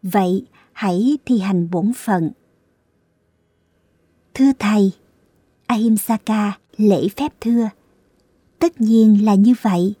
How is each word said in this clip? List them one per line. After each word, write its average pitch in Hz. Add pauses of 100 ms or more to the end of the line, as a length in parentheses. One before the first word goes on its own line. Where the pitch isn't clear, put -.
Vậy 190 (280)
hãy 220
thi 247
hành 180
bổn 180
phận." 175 (2000)
"Thưa 269
thầy," 202 (760)
Ahimsaka 220 (200)
lễ 196
phép 294
thưa, 233 (880)
"tất 339
nhiên 220
là 208
như 208
vậy. 190